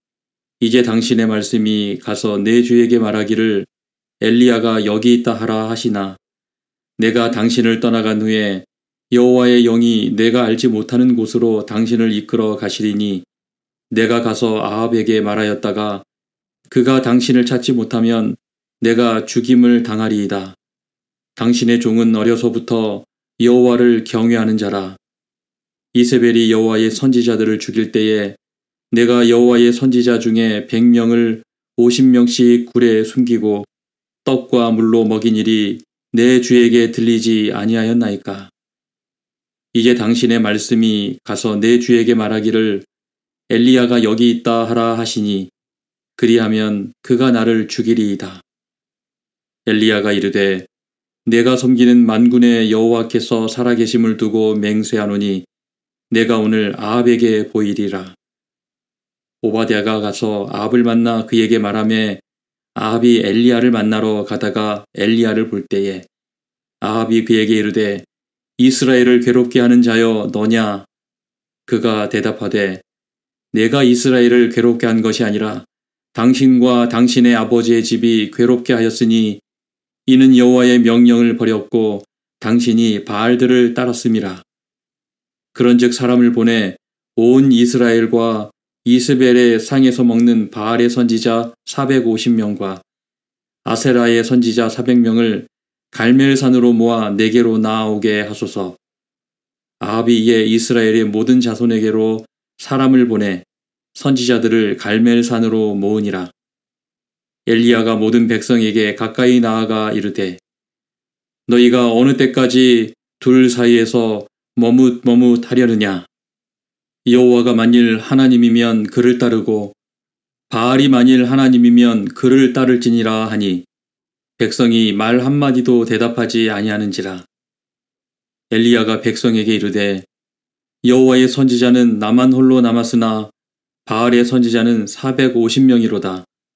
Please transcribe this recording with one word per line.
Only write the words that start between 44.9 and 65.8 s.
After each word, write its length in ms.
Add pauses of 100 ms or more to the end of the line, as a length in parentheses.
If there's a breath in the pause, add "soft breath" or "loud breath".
하시니, 540 (640)
그리하면 800 (100)
그가 260
나를 380
죽이리이다." 720 (1300)
엘리야가 460
이르되, 520 (600)
"내가 300
섬기는 480
만군의 680
여호와께서 760
살아계심을 720
두고 380
맹세하노니, 920 (640)
내가 300
오늘 360
아합에게 720
보이리라." 640 (1300)
오바댜가 560
가서 500
아합을 320
만나 460
그에게 320
말하매, 600 (560)
아합이 500
엘리야를 460
만나러 520
가다가 680
엘리야를 560
볼 180
때에 360 (760)